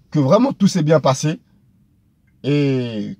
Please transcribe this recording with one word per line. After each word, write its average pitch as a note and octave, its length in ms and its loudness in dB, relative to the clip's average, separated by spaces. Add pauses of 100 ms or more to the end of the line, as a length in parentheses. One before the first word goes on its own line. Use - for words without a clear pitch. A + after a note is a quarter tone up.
(120)
que D3+ 80 0
vraiment G#3 340 2
tout G3 140 0
s'est E3+ 160 -2
bien D3+ 160 4
passé D3+ 400 -2 (1040)
et B2 760 -2